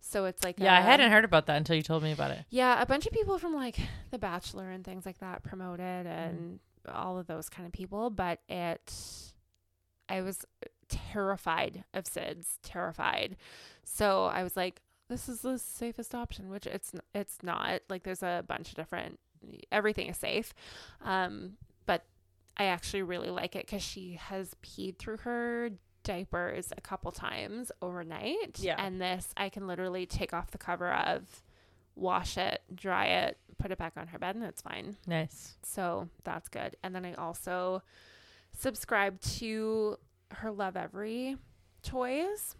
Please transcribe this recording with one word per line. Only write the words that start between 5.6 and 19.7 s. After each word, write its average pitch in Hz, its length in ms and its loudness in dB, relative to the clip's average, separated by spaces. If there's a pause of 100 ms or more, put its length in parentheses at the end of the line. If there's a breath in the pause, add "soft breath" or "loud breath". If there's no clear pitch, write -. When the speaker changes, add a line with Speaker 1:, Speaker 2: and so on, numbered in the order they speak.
Speaker 1:
it, 180 260 -4
Speaker 2:
Mm. 165 220 -4
Speaker 1:
and 170 320 -8 (280)
all 185 300 -4
of 175 80 -8
those 160 220 -6
kind 180 180 -12
of 175 60 -14
people. 202 380 -4
But 185 380 -2
it, - 840 -6 (760)
I 190 120 -2
was 185 240 -6 (440)
terrified 185 1040 -2
of 190 120 -4
sids, - 580 -6
terrified. - 760 -2 (460 soft breath)
So 190 440 4
I 185 180 0
was 180 120 -4
like, 185 240 -2 (280)
"This 247 200 -6
is 233 140 -6
the 254 160 0
safest 233 560 -8
option," 233 360 -6
which 202 160 -8
it's - 280 -6
n-, 180 60 -8 (140)
it's - 280 -6
not. 180 460 -2
Like, 185 160 -6
there's 185 180 -4
a 175 240 0
bunch 185 220 -4
of - 80 -14
different, - 420 -8 (540)